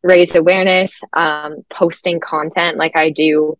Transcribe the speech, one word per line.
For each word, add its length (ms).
raise 320
awareness, 640
um, 580
posting 500
content. 580
Like, 180
I 140
do 500